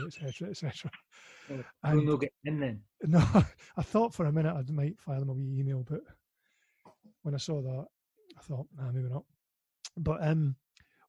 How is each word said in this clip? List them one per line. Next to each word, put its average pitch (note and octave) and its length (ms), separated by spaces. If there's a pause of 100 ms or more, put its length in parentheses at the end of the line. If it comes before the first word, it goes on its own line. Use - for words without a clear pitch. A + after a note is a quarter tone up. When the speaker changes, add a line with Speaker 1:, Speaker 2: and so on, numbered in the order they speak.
Speaker 1:
et - 80
cetera, D#3 360
et - 80
cetera. - 340 (600)
Speaker 2:
Oh, C3 120 (200)
Speaker 1:
And D3+ 140
Speaker 2:
we'll D3 140
not C3+ 100
get C#3 120 (120)
in D3+ 140
then. A2+ 220 (120)
Speaker 1:
<laughs> - 140
No, D#3 160 (540)
I F3+ 40
thought A3+ 320
for F3 120
a D3 60
minute D#3 220
I C3+ 180
might D3+ 280
file C3+ 200
them C3+ 100
a C3 40
wee C3+ 260
email, C3+ 300
but D3+ 120 (1200)
when D3 100
I C#3 40
saw D3 240
that, C3 240 (520)
I - 40
thought, C#3+ 260 (100)
"Nah, C3 140
maybe B2+ 180
not." C3+ 140 (720)
But, D#3 280
um, D3+ 300 (540)